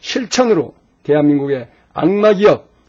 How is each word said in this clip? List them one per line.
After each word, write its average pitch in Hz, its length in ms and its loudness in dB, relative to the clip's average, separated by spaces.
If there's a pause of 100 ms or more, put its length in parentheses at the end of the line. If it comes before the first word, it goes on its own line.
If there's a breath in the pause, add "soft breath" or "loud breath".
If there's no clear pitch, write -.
실천으로 220 760 -2 (280)
대한민국의 143 680 0 (240 soft breath)
악마 208 420 0
기업, 190 340 2 (200)